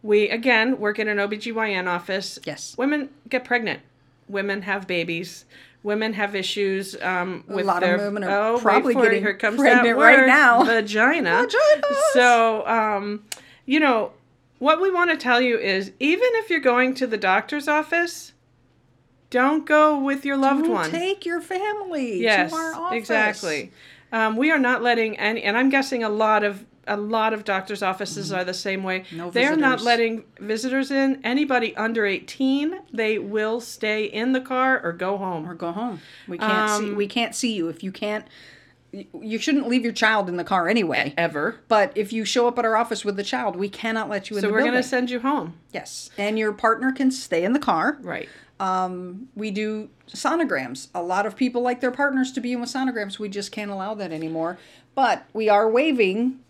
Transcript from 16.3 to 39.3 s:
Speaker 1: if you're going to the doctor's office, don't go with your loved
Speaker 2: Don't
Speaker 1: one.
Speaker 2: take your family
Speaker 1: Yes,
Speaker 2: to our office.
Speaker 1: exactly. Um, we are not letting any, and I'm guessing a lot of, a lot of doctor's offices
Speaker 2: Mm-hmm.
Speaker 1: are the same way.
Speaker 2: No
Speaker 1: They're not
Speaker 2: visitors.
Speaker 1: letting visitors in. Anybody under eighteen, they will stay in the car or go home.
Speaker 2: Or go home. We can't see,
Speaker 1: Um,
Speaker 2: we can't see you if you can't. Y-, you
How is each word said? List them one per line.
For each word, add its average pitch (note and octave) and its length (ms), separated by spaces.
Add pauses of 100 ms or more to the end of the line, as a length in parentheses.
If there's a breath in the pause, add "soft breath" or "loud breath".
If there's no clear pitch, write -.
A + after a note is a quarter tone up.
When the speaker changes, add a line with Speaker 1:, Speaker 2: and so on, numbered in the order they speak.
Speaker 1:
if A4 160
you're E4 80
going B3+ 360
to B3+ 120
the A3 100
doctor's A3 520
office, E4+ 640 (1000)
don't C#4+ 360
go D4+ 340
with C#4 240
your C#4 120
loved C4+ 280
Speaker 2:
Don't E4 80
Speaker 1:
one. D#4+ 180
Speaker 2:
take F#4+ 340
your E4+ 160
family F#4 800
Speaker 1:
Yes, G3+ 300
Speaker 2:
to D#4 60
our D#4+ 180
office. E4 240
Speaker 1:
exactly. G#3 720 (400 loud breath)
Um, A3 260
we C#4+ 140
are D#4 80
not B3 240
letting A3+ 360
any, A3 260
and G#3 120
I'm C4 140
guessing C4+ 320
a A3 60
lot G#3+ 340
of, G3+ 220 (240)
a G#3 80
lot A3 380
of G#3+ 100
doctor's G3 380
offices F#3+ 500
Speaker 2:
Mm-hmm. F#3 80
Speaker 1:
are F3+ 40
the F3+ 100
same F#3+ 280
way. F#3 300
Speaker 2:
No E3+ 180
Speaker 1:
They're C4 240
not C4+ 240
Speaker 2:
visitors. A3 60
Speaker 1:
letting A#3 400 (160)
visitors B3+ 500
in. C4+ 320
Anybody B3+ 540
under A3 300
eighteen, C#4 760 (120)
they A3 260
will A3 420
stay A3 460
in A#3+ 260
the B3+ 80
car B3+ 420
or E3+ 100
go F#3 260
home. F3+ 300
Speaker 2:
Or F3 60
go E3+ 160
home. G#3 300 (260 loud breath)
We F3 120
can't G#3+ 320 (100)
see, G#3+ 80
Speaker 1:
Um, G#3 80
Speaker 2:
we G#3 100
can't A#3 280
see A#3 180
you E3+ 160
if E3 160
you F#3 80
can't. G#3+ 320 (680 loud breath)
Y-, - 160 (140)
you A3 180